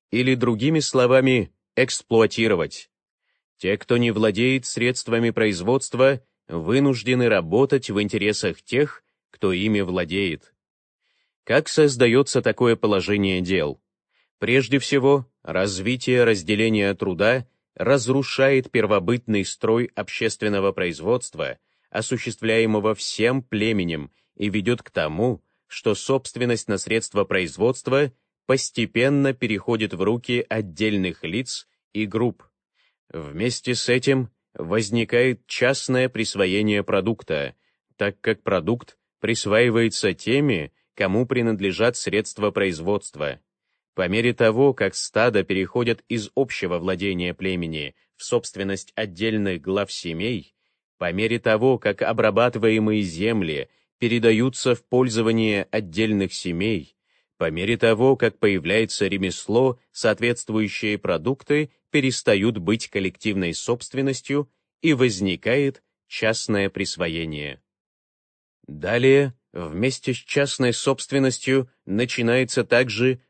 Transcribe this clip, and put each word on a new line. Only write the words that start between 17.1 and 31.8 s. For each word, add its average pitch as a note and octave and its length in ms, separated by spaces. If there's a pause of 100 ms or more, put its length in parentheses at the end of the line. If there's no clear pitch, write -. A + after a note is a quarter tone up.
разрушает C3 960
первобытный G#2+ 720
строй A2+ 480
общественного G#2 800
производства, E2+ 880 (320)
осуществляемого A2 1040
всем B2 480
племенем, F#2 640 (280)
и G#2 120
ведёт G#2+ 320
к - 80
тому, F2 540 (240)
что - 260
собственность A#2+ 720
на G2 120
средства G#2 460
производства B2 840 (360)
постепенно C3 840
переходит A2 600
в F2 80
руки A#2+ 480
отдельных G2+ 760
лиц G#2+ 440 (260)